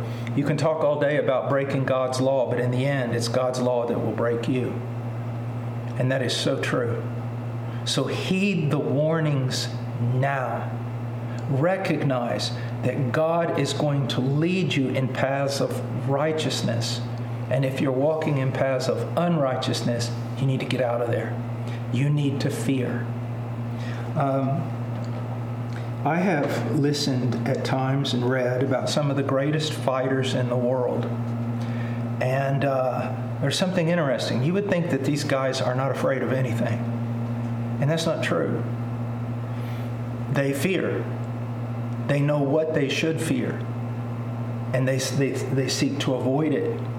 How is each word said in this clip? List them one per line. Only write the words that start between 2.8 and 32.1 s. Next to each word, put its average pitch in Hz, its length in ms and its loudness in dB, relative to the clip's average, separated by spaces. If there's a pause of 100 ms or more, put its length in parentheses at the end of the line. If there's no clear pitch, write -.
end, 131 300 0
it's 117 120 0
God's 127 320 0
law 123 280 2
that 113 120 0
will 110 120 0
break 117 360 0
you." 127 320 0 (1160)
And 127 140 2
that 135 100 0
is 117 140 0
so 139 240 0
true. 120 420 0 (840)
So - 200 0
heed 180 640 0
the 147 100 2
warnings 143 880 2 (460)
now. 127 560 0 (800)
Recognize 139 1000 0 (300)
that 127 300 0
God 165 480 2
is 139 140 0
going 139 360 2
to 127 120 0
lead 151 520 2
you 131 160 2
in 131 180 0
paths 135 540 0
of - 480 -2
righteousness. 131 920 0 (500)
And 135 120 2
if 131 160 0
you're 139 120 2
walking 147 480 2
in 131 120 2
paths 127 360 2
of 117 280 0
unrighteousness, 127 920 2 (300)
you 139 80 2
need 131 140 2
to - 40 -4
get 131 160 0
out 120 200 2
of 113 100 0
there. - 280 -2 (540)
You 135 160 2
need 143 320 2
to 143 80 0
fear. - 560 0 (1080)
Um, 135 560 0 (1300)
I 151 140 2
have 143 600 2
listened 131 680 0
at 131 160 0
times 135 500 0
and 123 140 2
read 127 360 2
about 123 260 0
some 143 220 2
of 135 60 0
the 139 60 2
greatest 143 500 0
fighters 131 600 0
in 127 160 2
the 123 60 0
world. 120 500 2 (1160)